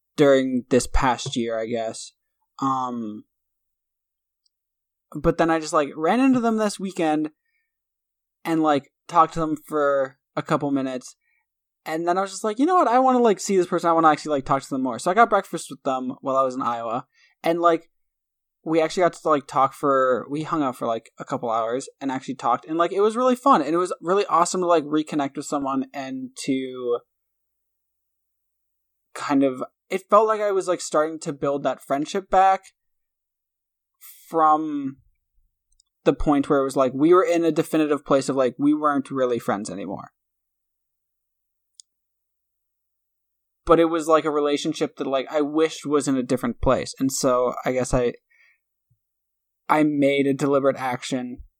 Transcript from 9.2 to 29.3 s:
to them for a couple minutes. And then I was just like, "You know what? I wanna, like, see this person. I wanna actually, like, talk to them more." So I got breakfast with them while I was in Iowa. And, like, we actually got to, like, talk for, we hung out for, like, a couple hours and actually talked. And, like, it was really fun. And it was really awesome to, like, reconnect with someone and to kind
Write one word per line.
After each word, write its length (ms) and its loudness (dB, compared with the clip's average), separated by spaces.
to 40 -4
them 160 -2
for 640 -2
a 60 -2
couple 300 -2
minutes. 440 -4
And 220 -4
then 100 0
I 40 0
was 100 -4
just 120 -12
like, 160 -2
"You 60 4
know 100 2
what? 120 4
I 120 4
wanna, 200 4
like, 200 4
see 180 0
this 100 2
person. 220 0
I 40 4
wanna 160 6
actually, 220 0
like, 140 -2
talk 180 0
to 60 -20
them 140 -4
more." 160 -4
So 120 0
I 40 -2
got 140 6
breakfast 400 -2
with 140 -16
them 380 -4
while 160 -2
I 60 4
was 120 -2
in 60 -6
Iowa. 460 -4
And, 160 0
like, 320 2
we 160 0
actually 220 0
got 120 4
to, 160 -8
like, 180 0
talk 260 0
for, 560 0
we 140 -6
hung 180 -2
out 140 -2
for, 100 -8
like, 320 -6
a 80 -14
couple 240 -6
hours 400 -2
and 120 -6
actually 240 -8
talked. 300 0
And, 120 -6
like, 140 0
it 100 0
was 160 2
really 180 2
fun. 280 4
And 100 -2
it 40 0
was 140 -2
really 260 0
awesome 340 2
to, 60 0
like, 160 4
reconnect 520 -4
with 120 -10
someone 440 -4
and 380 -10
to 540 -4
kind 280 0